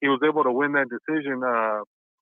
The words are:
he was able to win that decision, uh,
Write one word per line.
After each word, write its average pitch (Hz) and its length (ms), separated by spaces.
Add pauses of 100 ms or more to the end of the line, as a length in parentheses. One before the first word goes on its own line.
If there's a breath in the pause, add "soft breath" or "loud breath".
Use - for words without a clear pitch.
he 147 60
was 135 160
able 151 200
to 131 80
win 143 220
that 139 160
decision, 139 540
uh, 110 380 (400)